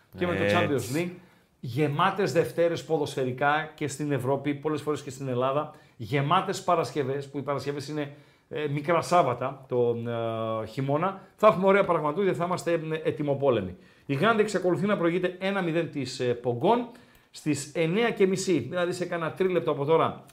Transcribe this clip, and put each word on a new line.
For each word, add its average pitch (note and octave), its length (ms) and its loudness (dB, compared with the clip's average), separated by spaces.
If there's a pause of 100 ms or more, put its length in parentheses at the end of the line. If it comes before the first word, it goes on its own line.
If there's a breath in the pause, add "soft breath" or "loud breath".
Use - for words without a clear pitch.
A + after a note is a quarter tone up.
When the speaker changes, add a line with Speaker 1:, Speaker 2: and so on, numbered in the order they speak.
(180 soft breath)
Speaker 1:
και F3 100 -2
με - 80 0
το G2 80 2
Speaker 2:
Έτσι. G2+ 160 4
Speaker 1:
Champions C#3 380 0
League, F3 120 0 (500 soft breath)
γεμάτες D#3 720 0
Δευτέρες E3 520 2
ποδοσφαιρικά D3 920 0
και D3+ 120 -4
στην D3 240 -4
Ευρώπη, C3+ 420 0
πολλές D3 280 -4
φορές D3+ 200 -4
και - 80 -12
στην C3+ 180 -10
Ελλάδα, C3+ 480 -2 (220 loud breath)
γεμάτες D3+ 680 0
Παρασκευές, C#3+ 680 0
που - 80 -10
οι C#3 40 -6
Παρασκευές C#3+ 460 -4
είναι, C#3+ 260 -6 (360 loud breath)
ε, D3+ 180 -4
μικρά D3 340 0
Σάββατα C#3 680 0
το, A#2+ 300 2 (680)
ε, - 40 -6
χειμώνα, D3+ 540 -2 (140 loud breath)
θα G#3+ 120 6
έχουμε F#3+ 200 4
ωραία G3 180 6
πραγματούδια, E3 480 0
θα D#3 120 -2
είμαστε, F3 260 -2
ε, E3 60 2 (320)
ετοιμοπόλεμοι. C3 680 0 (300 soft breath)
Η C#3 100 -2
Γκάντε G#3 260 4
εξακολουθεί F3+ 440 0
να G3+ 120 2
προηγείται F3+ 420 0
ένα G3 220 -2
μηδέν E3 300 -2
της, C3+ 280 -6
ε, C3 40 -2 (100)
Πογκόν. E3 540 0 (480 loud breath)
Στις - 400 -4
εννιά F3+ 360 2
και G3 160 2
μισή, F#3 320 0
δηλαδή F3 340 -2
σε F3+ 120 -4
κάνα E3+ 260 -4
τρίλεπτο F3 400 0
από C#3 140 0
τώρα, D3 480 2